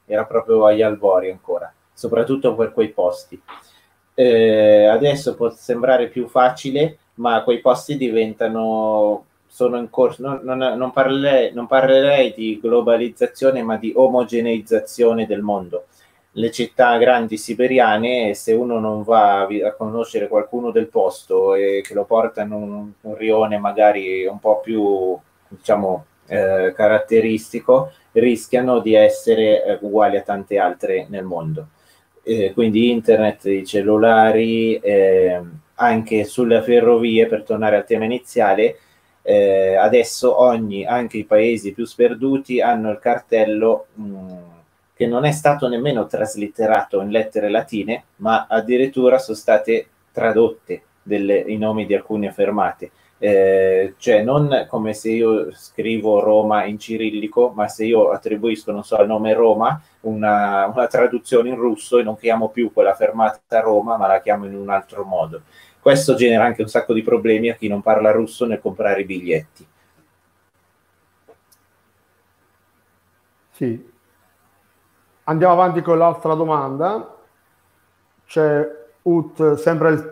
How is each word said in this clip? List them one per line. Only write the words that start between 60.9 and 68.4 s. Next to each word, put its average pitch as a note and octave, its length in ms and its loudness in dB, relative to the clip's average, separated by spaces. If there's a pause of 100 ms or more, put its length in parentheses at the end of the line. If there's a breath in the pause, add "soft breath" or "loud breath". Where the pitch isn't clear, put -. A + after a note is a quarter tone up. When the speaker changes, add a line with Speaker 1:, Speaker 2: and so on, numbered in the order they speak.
Speaker 1:
in B2+ 80 -6
russo A#2 420 -2
e A#2+ 40 4
non A2 160 -6
chiamo A2+ 320 -2
più A#2 220 -4
quella G2 220 2
fermata A2 640 -2
Roma, A2 360 0
ma G2+ 100 -2
la F#2+ 140 2
chiamo G2+ 240 -2
in G2 100 -12
un G2 140 -12
altro G2 360 -6
modo. E2 380 -6 (420 soft breath)
Questo C#3 300 4
genera A2+ 300 4
anche A#2 180 -2
un A2 60 -6
sacco - 260 -2
di A2+ 80 0
problemi A2+ 480 0
a A2+ 60 -8
chi A2 120 -8
non G2+ 140 -4
parla G#2+ 280 2
russo A2 360 -2